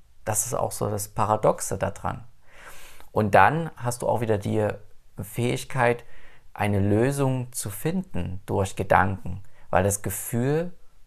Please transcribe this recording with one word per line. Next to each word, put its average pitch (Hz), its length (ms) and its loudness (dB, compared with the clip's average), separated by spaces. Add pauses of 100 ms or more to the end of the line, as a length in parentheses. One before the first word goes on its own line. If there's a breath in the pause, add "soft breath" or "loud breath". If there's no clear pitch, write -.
(260)
Das 107 220 -2
ist 120 80 -4
auch 110 160 0
so 110 180 -2
das 104 200 -4
Paradoxe 107 680 2
daran. 95 460 -4 (880 loud breath)
Und 107 240 4
dann 135 400 6
hast 120 260 -4
du - 60 -2
auch 113 140 2
wieder 110 160 2
die 107 300 0 (540)
Fähigkeit, 120 840 0 (500 soft breath)
eine 101 260 2
Lösung 127 720 2
zu - 180 -6
finden 101 760 -4
durch 101 300 -2
Gedanken, 95 680 2 (260 soft breath)
weil 92 140 4
das 98 180 0
Gefühl 143 720 -2 (340)